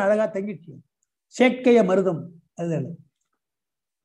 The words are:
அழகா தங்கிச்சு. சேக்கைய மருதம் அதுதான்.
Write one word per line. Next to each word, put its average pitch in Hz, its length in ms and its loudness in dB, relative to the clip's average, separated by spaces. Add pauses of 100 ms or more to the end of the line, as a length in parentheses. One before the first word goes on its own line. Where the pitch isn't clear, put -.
அழகா 214 200 2 (120)
தங்கிச்சு. 196 360 -12 (640)
சேக்கைய 240 460 4 (100)
மருதம் 185 320 0 (360)
அதுதான். 165 380 -6 (1080)